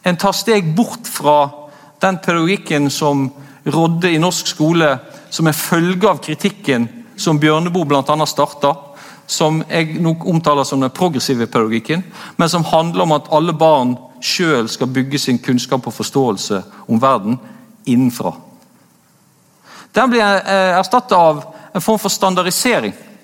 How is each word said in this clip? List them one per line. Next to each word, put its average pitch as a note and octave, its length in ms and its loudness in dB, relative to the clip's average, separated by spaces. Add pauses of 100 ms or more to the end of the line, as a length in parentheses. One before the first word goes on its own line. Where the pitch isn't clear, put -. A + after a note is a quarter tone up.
en F3+ 160 0
tar G3 160 2
steg G3 400 0
bort - 320 -2
fra D3 420 2 (540)
den F#3 200 0
pedagogikken E3+ 680 0
som C#3 400 0 (320)
rådde E3 480 0
i D#3 80 2
norsk F3 320 -2
skole, D#3 480 2 (320)
som D#3+ 160 0
en D3 80 2
følge F3+ 540 0
av D#3 140 0
kritikken C#3+ 640 -4 (260)
som D#3 240 0
Bjørneboe D#3+ 480 2
blant C#3 240 0
annet D3+ 160 0
startet, C#3+ 560 -2 (440)
som D#3 400 0
jeg E3 320 -2
nok E3 320 0
omtaler D3+ 320 2
som C3+ 160 -2
den C3 160 0
progressive C3 560 -2
pedagogikken, A2+ 480 -2 (400)
men E3+ 100 2
som E3 140 0
handler E3 400 0
om E3 140 2
at - 180 -6
alle E3 180 2
barn C#3+ 440 2 (260)
selv C#3 480 0
skal - 160 -4
bygge C3+ 320 -2
sin B2 240 0
kunnskap B2 440 -2
og A2+ 60 -8
forståelse G#2+ 680 -2 (260)
om A#2 140 0
verden B2 340 0 (500)
innenfra. A#2+ 460 0 (1600)
Den A#3+ 180 2
blir, A#3 140 2
eh, F#3+ 560 2
erstattet A#3+ 320 0
av D#3+ 320 4 (320)
en F#3 60 -2
form A3 180 0
for G3+ 100 -4
standardisering F3+ 840 0 (300)